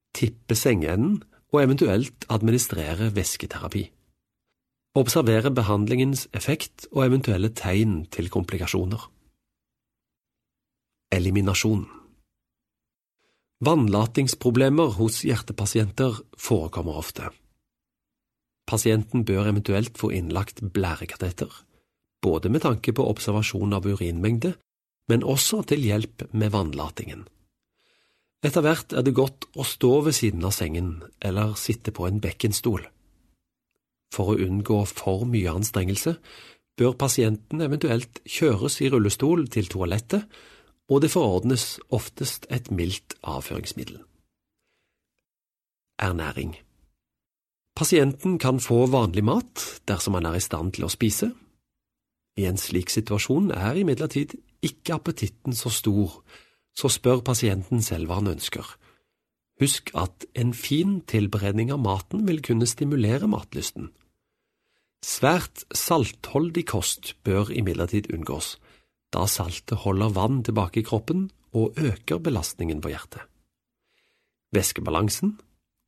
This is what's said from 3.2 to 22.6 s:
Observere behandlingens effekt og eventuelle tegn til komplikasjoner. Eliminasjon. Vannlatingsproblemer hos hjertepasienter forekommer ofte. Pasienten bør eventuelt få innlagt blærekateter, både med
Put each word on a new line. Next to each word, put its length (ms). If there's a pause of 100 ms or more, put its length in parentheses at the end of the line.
Observere 560
behandlingens 800
effekt 560
og 160
eventuelle 480
tegn 460 (100)
til 220
komplikasjoner. 720 (2000)
Eliminasjon. 720 (1800)
Vannlatingsproblemer 1300
hos 280
hjertepasienter 920 (200)
forekommer 600
ofte. 320 (1400)
Pasienten 560
bør 240
eventuelt 500
få 140
innlagt 480
blærekateter, 880 (720)
både 300
med 140